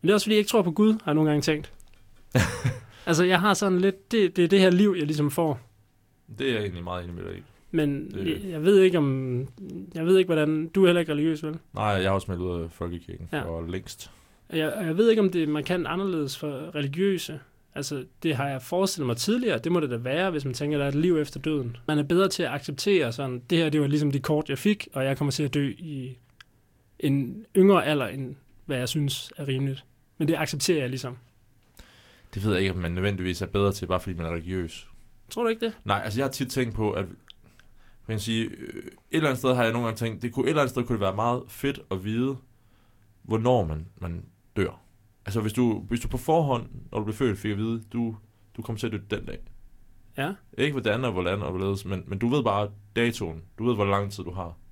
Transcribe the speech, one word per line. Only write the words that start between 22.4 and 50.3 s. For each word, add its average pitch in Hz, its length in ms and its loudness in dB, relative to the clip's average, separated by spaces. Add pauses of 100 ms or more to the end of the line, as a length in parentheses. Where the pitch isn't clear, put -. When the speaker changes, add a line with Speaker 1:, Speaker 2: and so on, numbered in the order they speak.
Speaker 1:
at 131 100 -2
acceptere 147 600 0
sådan, 127 380 -6
"Det 170 80 4
her, 165 120 4
det 151 100 2
var 143 60 4
ligesom 147 240 2
de 135 100 0
kort, 151 280 0
jeg 139 100 -4
fik, 208 340 2
og 135 120 -2
jeg 135 140 0
kommer 143 140 0
til 156 100 -2
at 143 120 -2
dø 143 240 0
i 135 380 -10 (840)
en 139 460 0 (120)
yngre 190 300 8
alder, 143 200 0
end 131 280 -8 (320)
hvad 139 120 -2
jeg 123 100 -2
synes - 480 -4
er 143 120 -8
rimeligt." 135 360 -2 (340)
Men 156 100 0
det 165 100 4
accepterer 156 400 0
jeg 127 100 -2
ligesom. 123 280 -8 (1160)
Speaker 2:
Det 98 100 -6
ved 107 80 2
jeg 92 80 2
ikke, 95 120 2
om 90 60 -4
man 85 140 -2
nødvendigvis 92 500 -2
er 95 40 -4
bedre 101 260 2
til, 95 140 -6
bare 90 140 0
fordi 92 160 -8
man 82 100 -6
er 82 40 -4
religiøs. 85 580 -6 (420)
Speaker 1:
Tror 233 120 -4
du 233 60 0
ikke 226 180 -2
det? 220 180 -6
Speaker 2:
Nej, 101 200 0
altså, 107 160 -4
jeg 135 60 0
har 135 60 -2
tit 127 180 -4
tænkt 120 240 -2
på, 107 180 0
at, 95 120 -2 (1040)
man 113 100 -4
kan - 20 -4
sige, 113 260 -2
øh, - 320 -12
et - 160 -14 (180)
eller 160 180 2
andet 127 100 0
sted 127 160 2
har 123 80 2
jeg 113 100 4
nogle 117 140 0
gange 113 120 -4
tænkt, 113 240 -4
det 117 100 -4
kunne, 131 120 0
et - 40 2
eller 147 140 2
andet 127 80 0
sted 120 140 -2
kunne 117 100 -2
det 104 60 -2
være 95 160 0
meget 120 320 0
fedt - 320 -4 (100)
at 92 140 -6
vide, 120 320 -2 (840)
hvornår 113 440 2
man, 78 200 -6 (140)
man 85 240 -8 (320)
dør. 95 240 -2 (460)
Altså, 104 140 -2
hvis 104 120 -2
du, 113 360 2
hvis 117 120 -2
du - 80 -6
på 131 80 -4
forhånd, 139 500 0 (260)
når 117 60 -2
du 107 60 -2
bliver 107 120 -6
født, 110 220 0
fik 107 120 -4
at 101 80 -2
vide, 113 240 -2 (100)
"Du, 117 240 -2 (400)
du 117 60 -10
kommer 113 160 -8
til - 80 -4
at 110 60 -2
dø 104 60 -4 (180)
den - 100 -8
dag." - 120 -10 (800)
Speaker 1:
Ja. 143 140 -4 (260)